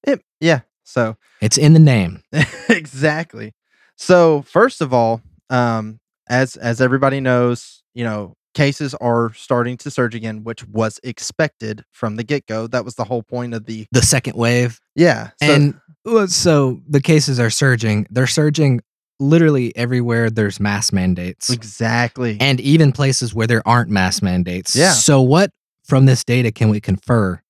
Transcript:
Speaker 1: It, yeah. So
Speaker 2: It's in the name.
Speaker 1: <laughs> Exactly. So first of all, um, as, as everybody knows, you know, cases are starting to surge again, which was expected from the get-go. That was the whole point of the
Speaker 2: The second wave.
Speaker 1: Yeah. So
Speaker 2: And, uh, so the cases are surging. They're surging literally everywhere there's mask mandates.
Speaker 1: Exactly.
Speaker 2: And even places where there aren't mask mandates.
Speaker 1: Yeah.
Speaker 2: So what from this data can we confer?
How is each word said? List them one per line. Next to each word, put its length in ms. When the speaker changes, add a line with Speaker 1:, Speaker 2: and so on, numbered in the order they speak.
Speaker 1:
It, 160
yeah. 200
So 340
Speaker 2:
It's 160
in 160
the 60
name. 500
Speaker 1:
<laughs> 40
Exactly. 840
So 460
first 380
of 120
all, 300
um, 500
as, 280
as 240
everybody 400
knows, 640
you 100
know, 300
cases 400
are 400
starting 440
to 120
surge 240
again, 300
which 220
was 380
expected 880
from 240
the 80
get-go. 420
That 180
was 120
the 80
whole 180
point 320
of 120
the 260
Speaker 2:
The 100
second 340
wave. 440
Speaker 1:
Yeah. 340
So 120
Speaker 2:
And, 260
uh, 200
so 640
the 120
cases 380
are 120
surging. 600
They're 160
surging 540
literally 560
everywhere 540
there's 280
mask 340
mandates. 580
Speaker 1:
Exactly. 920
Speaker 2:
And 200
even 320
places 420
where 120
there 200
aren't 240
mask 320
mandates. 520
Speaker 1:
Yeah. 180
Speaker 2:
So 280
what 300
from 220
this 180
data 260
can 200
we 100
confer? 680